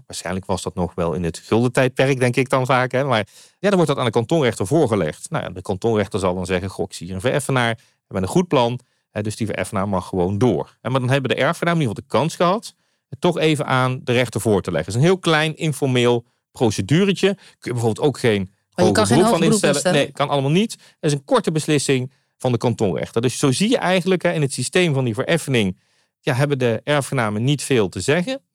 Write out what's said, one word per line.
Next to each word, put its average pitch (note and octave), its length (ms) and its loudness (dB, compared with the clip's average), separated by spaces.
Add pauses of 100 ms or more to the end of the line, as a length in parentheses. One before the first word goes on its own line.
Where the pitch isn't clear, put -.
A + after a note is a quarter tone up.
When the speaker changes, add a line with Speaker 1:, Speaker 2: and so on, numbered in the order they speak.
Speaker 1:
waarschijnlijk F#2+ 400 -8
was F#2 160 -4
dat F#2 120 -8
nog F2 200 -4
wel E2+ 180 -2
in F2 120 -4
het E2 140 -6
guldentijdperk, B2+ 800 0
denk B2 180 0
ik C3 120 0
dan C3 180 0
vaak, B2+ 260 0
hè. B2+ 120 0
Maar A2+ 220 0 (320)
ja, F#3+ 100 -2
dan G#3 60 2
wordt E3+ 140 4
dat C#3+ 100 0
aan C3 60 -2
de A#2 60 0
kantonrechter A#2+ 560 0
voorgelegd. G2+ 640 0
Nou C#3 140 -6
ja, F2 60 -10
de F#2 120 -14
kantonrechter G#2 560 -2
zal F#2 160 0
dan F#2 120 -4
zeggen, F#2 220 -2
"Goh, F2+ 200 -6
ik - 80 -18
zie E2+ 100 -12
hier F#2 80 -10
een F#2 60 -6
vereffenaar, C3 540 0
we - 80 -12 (240)
hebben F#2+ 160 -4
een - 120 -6
goed F3+ 140 2
plan." A#2+ 300 2 (320)
Hè, G#2 120 -6
dus G#2 140 -6
die A2+ 100 -4
vereffenaar G2 420 -4
mag F#2 180 -2
gewoon F#2+ 320 -2
door. G2 420 0
En, C3 100 -8
maar C3 100 0
dan B2 100 -2
hebben C3+ 200 0
de - 60 0
erfgenamen E3 460 0
in B2+ 60 0
ieder G2 160 -6
geval - 160 0
de D3 80 0
kans - 80 -8 (120)
gehad G3+ 260 -4 (340)
het - 120 -16
toch E3+ 180 0
even D#3 280 0
aan B2+ 380 0
de B2+ 80 -2
rechter A#2+ 280 0
voor G2+ 220 2
te - 80 -6
leggen. E2 220 -4
Het A#2 100 0
is E3 60 4
een F#3+ 60 4
heel F#3 40 -2
klein D#3 380 0
informeel B2 680 0 (260)
proceduretje. E3+ 840 2
Kun - 80 -12 (160)
je - 140 -8
bijvoorbeeld A#2 340 -2
ook D3 120 0
geen G#2+ 220 2
Speaker 2:
Maar F#2 100 -6 (240)
je F3+ 80 0
Speaker 1:
hoger F3+ 100 4
Speaker 2:
kan G#3 140 4
geen G3 100 4
Speaker 1:
beroep - 160 6
Speaker 2:
hoger E3+ 60 2
Speaker 1:
van - 0 -
Speaker 2:
beroep - 140 4
Speaker 1:
instellen. E3+ 220 2
Speaker 2:
instellen? D#3 240 0
Speaker 1:
Nee, - 140 -2
kan C#3 160 -2
allemaal C#3 220 0
niet. G3+ 220 2
Het - 80 -16 (200)
is D3+ 120 0
een C#3 120 -4
korte G#3 280 2
beslissing C#3+ 600 0 (260)
van B2+ 140 0
de A#2 60 0
kantonrechter. A2 640 0
Dus B2 160 -2
zo C3+ 140 2
zie F#3+ 180 0
je C4 80 2
eigenlijk, F3+ 440 0
hè, F3 100 2
in D#3+ 100 0
het C#3 100 -2
systeem E3 420 0
van C3+ 100 0
die A2+ 100 -2
vereffening B2 640 0 (460)
ja, C#3+ 100 0
hebben C#3+ 240 0
de A#2+ 260 0
erfgenamen B2 600 0
niet C#3 180 0
veel A2 260 2
te F#2 120 -6
zeggen, F3 400 0 (140)